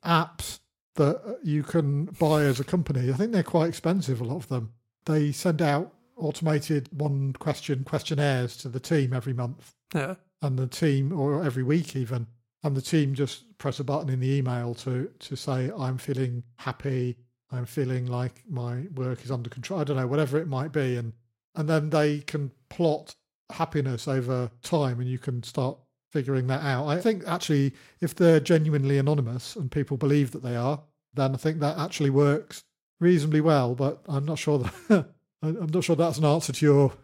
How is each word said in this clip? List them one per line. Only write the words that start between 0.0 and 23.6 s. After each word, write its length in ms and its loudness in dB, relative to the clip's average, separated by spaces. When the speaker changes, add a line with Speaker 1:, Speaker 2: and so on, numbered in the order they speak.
Speaker 1:
apps 560 0
that 480 0
you 220 0
can 420 0
buy 380 2
as 160 2
a 40 -6
company. 460 0
I 40 0
think 180 -2
they're 100 2
quite 260 2
expensive, 520 -2
a 40 -6
lot 120 -4
of 120 -10
them. 240 -4
They 280 2
send 280 0
out 320 2
automated 760 0
one 420 -2
question 500 -4
questionnaires 760 -2
to 120 -12
the 100 -8
team 320 0
every 220 -4
month. 400 -8
Speaker 2:
Yeah. 200 -2
Speaker 1:
And 180 0
the 80 0
team, 460 2
or 320 0
every 180 0
week 320 0
even, 320 -4
and 140 0
the 60 0
team 320 2
just 440 -4
press 220 -4
a 40 -6
button 240 -2
in 120 0
the 120 2
email 440 -2
to, 420 -4
to 180 -10
say, 400 -2
"I'm 220 -4
feeling 440 -4
happy, 600 -4
I'm 140 -6
feeling 400 -2
like 420 -4
my 360 -6
work 300 -6
is 60 -10
under 200 -6
control," 300 -6
I 40 0
don't 120 -2
know, 100 0
whatever 320 0
it 100 -2
might 240 -4
be. 240 0
And, 160 -6
and 140 -2
then 220 2
they 300 2
can 300 -6
plot 440 -2
happiness 580 -2